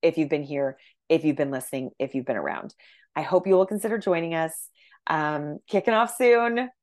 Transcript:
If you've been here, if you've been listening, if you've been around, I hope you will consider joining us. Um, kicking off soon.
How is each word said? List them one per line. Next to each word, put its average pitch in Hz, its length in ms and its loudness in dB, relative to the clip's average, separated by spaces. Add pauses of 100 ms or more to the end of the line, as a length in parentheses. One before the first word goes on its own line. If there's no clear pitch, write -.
If 160 160 2
you've 151 100 0
been 147 160 -2
here, 139 340 -4 (300)
if 123 160 2
you've 151 140 2
been 139 140 0
listening, 131 460 -8
if 135 160 -4
you've 131 120 -4
been 123 100 -2
around, - 400 -6 (400)
I 202 60 -4
hope 180 260 0
you 190 80 6
will 190 100 6
consider 208 320 -4
joining 170 360 -2
us. 160 340 -4 (400)
Um, 151 500 -2 (100)
kicking 208 280 2
off 226 200 2
soon. 240 540 4 (140)